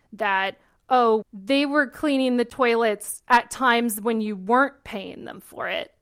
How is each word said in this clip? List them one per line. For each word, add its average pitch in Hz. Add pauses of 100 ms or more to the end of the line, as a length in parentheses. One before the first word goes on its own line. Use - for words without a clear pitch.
(140)
that, 196 (320)
oh, 226
they 269
were 285
cleaning 262
the 240
toilets 233
at 240
times 233
when 226
you 214
weren't 240
paying -
them -
for -
it. -